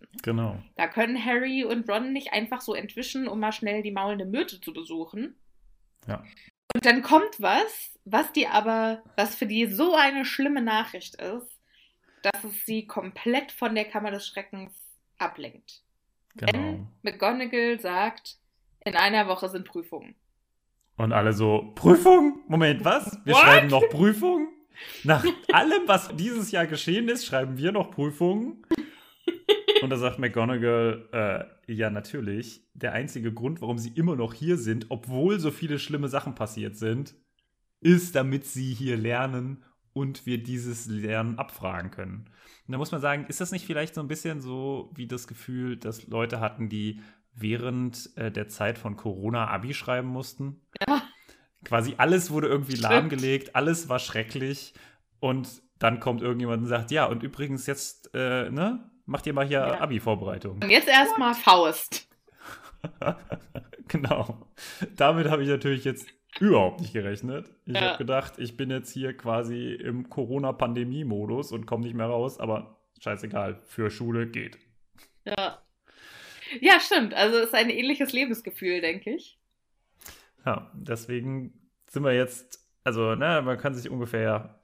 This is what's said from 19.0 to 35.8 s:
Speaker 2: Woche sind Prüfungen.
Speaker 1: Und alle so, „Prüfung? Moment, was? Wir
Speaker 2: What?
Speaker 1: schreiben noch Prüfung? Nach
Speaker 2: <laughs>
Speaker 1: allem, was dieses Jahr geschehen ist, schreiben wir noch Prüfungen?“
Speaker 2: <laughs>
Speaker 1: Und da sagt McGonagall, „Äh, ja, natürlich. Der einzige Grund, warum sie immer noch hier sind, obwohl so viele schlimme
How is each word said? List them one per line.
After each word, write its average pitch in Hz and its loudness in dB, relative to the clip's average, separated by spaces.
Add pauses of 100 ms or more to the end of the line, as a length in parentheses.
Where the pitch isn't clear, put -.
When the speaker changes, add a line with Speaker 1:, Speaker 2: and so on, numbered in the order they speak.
Speaker 2:
Woche 185 -2
sind 190 -8
Prüfungen. - -12 (840)
Speaker 1:
Und 113 2
alle 107 4
so, 107 2
„Prüfung? 349 10
Moment, 160 4
was? 220 2
Wir 147 4
Speaker 2:
What? 294 10
Speaker 1:
schreiben 349 10
noch 135 6
Prüfung? 302 4 (560)
Nach 143 4 (160)
Speaker 2:
<laughs> - -2
Speaker 1:
allem, 320 6
was - 4
dieses 220 -4
Jahr 170 2
geschehen 175 -2
ist, 240 -4
schreiben 131 -2
wir 156 0
noch 208 0
Prüfungen?“ 180 -2
Speaker 2:
<laughs> - 0
Speaker 1:
Und 131 0
da 131 0
sagt 123 0
McGonagall, 117 0 (200)
„Äh, 120 -6
ja, 107 0
natürlich. 104 -8 (100)
Der - -6
einzige 117 -4
Grund, 127 -4
warum 117 -4
sie 117 -6
immer 165 2
noch 113 -2
hier 170 0
sind, 113 -2
obwohl 131 0
so 156 -2
viele 147 -6
schlimme 143 -6